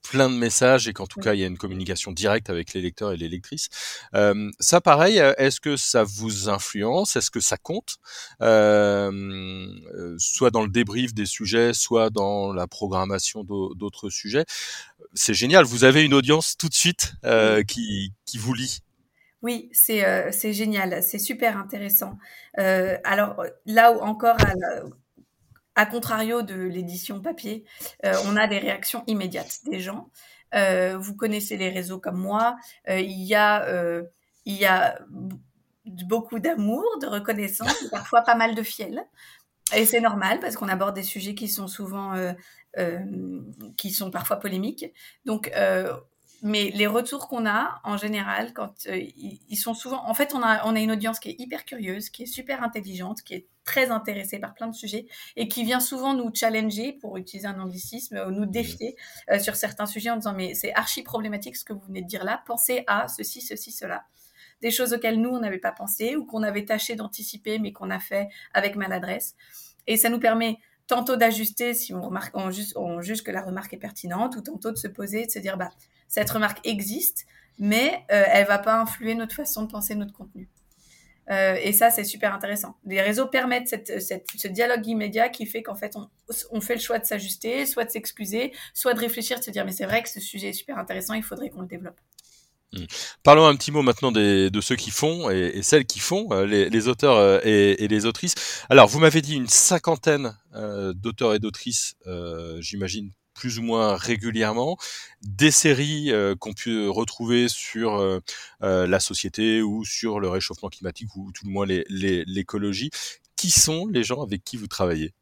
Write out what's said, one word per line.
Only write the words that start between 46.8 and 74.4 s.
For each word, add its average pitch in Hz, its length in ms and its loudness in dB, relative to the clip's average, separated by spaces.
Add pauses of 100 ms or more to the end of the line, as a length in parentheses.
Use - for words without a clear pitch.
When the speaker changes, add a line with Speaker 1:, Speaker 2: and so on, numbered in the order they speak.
Speaker 2:
retours 247 400 -2
qu'on 233 200 -4
a, 226 360 -2
en 208 140 -4
général, 208 560 -4
quand, 202 200 -10 (140)
euh, - 80 -6
ils, - 540 -12
ils 208 80 -6
sont 233 160 -4
souvent, 247 340 -8
en 220 60 -2
fait, 285 220 0
on 254 80 -2
a, 220 220 2
on 220 100 0
a 220 40 0
une 220 120 0
audience 220 280 -2
qui 208 100 -14
est - 100 -12
hyper 254 260 -12
curieuse, 202 440 -10
qui - 140 -16
est 254 40 -12
super 262 360 -8
intelligente, 196 600 -8
qui - 100 -14
est - 140 -14 (180)
très 254 240 0
intéressée 208 500 -6
par - 140 -10
plein 226 140 -10
de 226 80 -10
sujets 214 320 -10 (280)
et 226 140 -4
qui 233 160 -4
vient 247 160 0
souvent 269 320 -2
nous 240 200 -2
challenger, 220 600 -2
pour 190 240 -14
utiliser 190 300 -12
un 190 120 -8
anglicisme, 190 680 -10
ou 185 40 -6
nous 208 140 -2
Speaker 1:
Mhm. 196 60 -6
Speaker 2:
défier, 226 440 -6 (360)
euh, 202 80 4
sur 202 160 -4
certains 208 320 -6
sujets 220 240 -6
en 226 60 -2
disant : « 214 200 -6
Mais 185 160 -6
c'est - 220 -6
archi 220 260 -2
problématique 214 560 -8
ce - 80 -12
que 220 80 -12
vous 196 140 -12
venez 190 160 -12
de 175 40 -12
dire 196 160 -8
là, 220 220 -6
pensez 247 420 -2
à 214 220 -2
ceci, - 320 -10
ceci, 220 300 -12
cela. » - 320 -10 (580)
Des 226 100 -2
choses 233 220 0
auxquelles 226 260 0
nous, 240 120 0
on 247 80 -2
n'avait 202 180 -4
pas 190 140 -4
pensé 220 440 -4
ou 285 100 -2
qu'on 220 180 -6
avait 208 220 -4
tâché 220 300 -4
d'anticiper, 214 640 -8
mais 202 140 -6
qu'on 190 160 -10
a 190 100 -4
fait 202 300 -4 (240)
avec 202 220 0
maladresse. 190 600 -6 (520)
Et 220 100 2
ça 233 120 4
nous 233 100 -2
permet 226 380 2 (300)
tantôt 247 280 0
d'ajuster 226 580 0
si 233 200 -4
on 180 80 -6
remarque, - 360 -8
on 190 140 -4
ju-, 202 240 -8
on 175 260 -6
juge 214 220 -6
que 208 80 -8
la 185 100 -6
remarque 190 320 -10
est 190 40 -16
pertinente, 202 580 -6
ou 208 60 -10